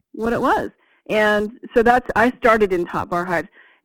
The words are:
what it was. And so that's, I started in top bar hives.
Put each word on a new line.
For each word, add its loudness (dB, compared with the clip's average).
what -4
it -2
was. -2
And 0
so 4
that's, 2
I 2
started 2
in -2
top -6
bar -4
hives. -4